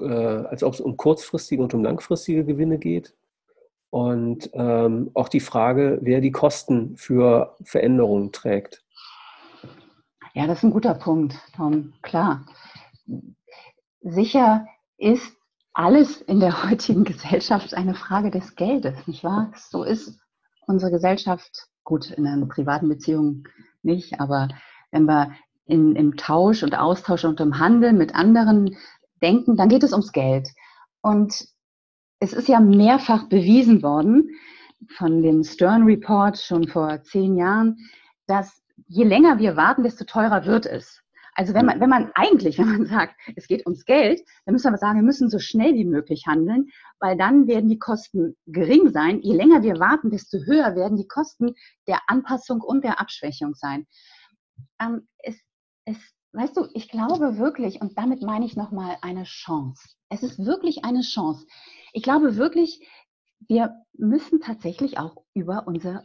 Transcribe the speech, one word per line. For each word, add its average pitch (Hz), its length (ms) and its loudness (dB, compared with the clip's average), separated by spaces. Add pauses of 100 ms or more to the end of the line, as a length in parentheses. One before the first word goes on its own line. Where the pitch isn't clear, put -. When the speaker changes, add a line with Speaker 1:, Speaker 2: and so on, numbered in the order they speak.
Speaker 1:
äh, 139 40 -8
als 117 580 -6
ob's 131 160 -4
um 127 180 -8
kurzfristige 156 640 -2
und 123 120 -4
um 113 100 -2
langfristige 156 640 -4
Gewinne 151 320 -2
geht. 165 380 -6 (760)
Und, 120 640 -4
ähm, 117 600 -2
auch 127 140 -2
die 135 140 -2
Frage, 127 600 0
wer 127 200 0
die 131 100 0
Kosten 131 640 -2
für 123 680 0
Veränderungen 104 680 0
trägt. - 540 -6 (1500)
Speaker 2:
Ja, 143 140 -4
das 165 120 -4
ist - 40 0
ein 226 80 4
guter 220 220 -2
Punkt, 151 420 -4 (200)
Tom. 151 460 -4
Klar. 165 440 -4 (1600)
Sicher 220 640 2 (320)
ist 233 380 0 (380)
alles - 480 4
in 196 180 0
der 175 240 2
<laughs> 190 60 -2
heutigen 208 340 0
Gesellschaft 180 680 -2
eine 185 220 -4
Frage 202 360 -4
des - 240 -8
Geldes, 185 520 -4
nicht 156 160 -12
wahr? 208 320 -4
So - 280 -10
ist - 360 -8 (480)
unsere 185 240 0
Gesellschaft, 180 760 -4 (160)
gut, 151 280 -6
in 147 160 -4
einer 143 180 -4
privaten 143 420 -4
Beziehung 147 600 -2 (360)
nicht, 175 360 -4
aber 135 300 -2 (420)
wenn 156 140 4
wir 147 260 2 (340)
in, 156 300 4
im 147 220 2
Tausch 190 460 0
und - 140 -2
Austausch 175 480 0
und 156 140 -2
im 147 200 -2
Handel 233 340 4
mit 165 220 2
anderen 214 600 4 (440)
denken, 220 360 2
dann 196 120 4
geht 269 140 6
es 285 80 2
ums 196 200 -2
Geld. 135 380 -2 (520)
Und 208 460 0 (720)
es 190 140 -6
ist 247 140 -6
ja 247 120 6
mehrfach 220 680 6
bewiesen 208 540 6
worden 160 480 2 (680)
von 165 260 0
dem 156 220 4
Stern 202 400 2
Report 202 540 2
schon 165 300 -2
vor 156 360 -4
zehn 190 340 -2
Jahren, 220 400 0 (500)
dass 196 340 -4 (260)
je 190 160 0
länger 233 360 6
wir 196 160 0
warten, 214 280 2
desto 233 220 -6
teurer 214 400 -2
wird 220 200 0
es. - 360 -12 (340)
Also 190 180 -4
wenn 233 120 4
man, 233 120 0
Speaker 1:
Mhm. 190 40 -6
Speaker 2:
wenn 254 80 4
man 247 260 2
eigentlich, 269 420 2
<laughs> - 20 2
wenn 220 100 2
man 214 160 0
sagt, 190 300 -4 (200)
es - 120 -18
geht - 180 -4
ums - 200 -8
Geld, 269 360 2 (240)
dann 190 80 -2
müssen 254 180 2
wir 202 60 0
sagen, 208 220 0
wir 214 60 4
müssen 262 240 2
so 208 100 -2
schnell 233 360 0
wie 214 100 0
möglich 151 420 -4
handeln, 185 400 0 (320)
weil 185 180 -2
dann 240 300 4
werden 220 220 2
die 220 100 0
Kosten 208 560 -6 (100)
gering 180 440 4
sein. 165 320 -2
Je 202 140 0
länger 254 280 6
wir 190 160 -2
warten, 233 320 0
desto 202 280 -8
höher 240 360 0
werden 202 220 -2
die 196 100 -8
Kosten 247 480 -6 (320)
der 185 200 -2
Anpassung 254 540 -4
und 269 220 -2
der 226 160 -4
Abschwächung 147 560 -10
sein. 143 320 -10 (920)
Ähm, 233 260 -8 (120)
es, 220 200 -16 (460)
es, 220 120 -10 (360)
weißt 277 240 -8
du, - 160 -4
ich - 160 -12
glaube 247 480 -4
wirklich, 240 440 -6
und 202 160 -10
damit 254 240 -4
meine 214 240 -6
ich 220 100 -12
nochmal 190 460 -10
eine 180 220 -12
Chance. 143 580 -10 (280)
Es 208 140 -10
ist 247 160 -10
wirklich 311 440 -4
eine 247 180 -2
Chance. - 440 -8 (480)
Ich 226 100 -8
glaube 269 320 0
wirklich, 330 500 -2 (640)
wir 226 280 0 (180)
müssen 294 480 0
tatsächlich 226 580 -8
auch 160 240 -12 (100)
über 190 340 -8
unser 180 380 -8